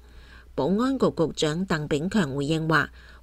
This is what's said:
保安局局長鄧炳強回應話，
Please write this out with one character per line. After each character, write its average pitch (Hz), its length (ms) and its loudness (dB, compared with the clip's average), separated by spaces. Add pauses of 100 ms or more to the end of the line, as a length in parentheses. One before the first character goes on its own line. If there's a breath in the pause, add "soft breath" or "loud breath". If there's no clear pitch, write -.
(540 loud breath)
保 131 140 0
安 240 320 0
局 220 120 4
局 147 220 0
長 160 320 -2
鄧 151 220 -4
炳 156 220 0
強 156 260 0
回 143 100 -2
應 160 220 0
話， 151 220 2 (340 loud breath)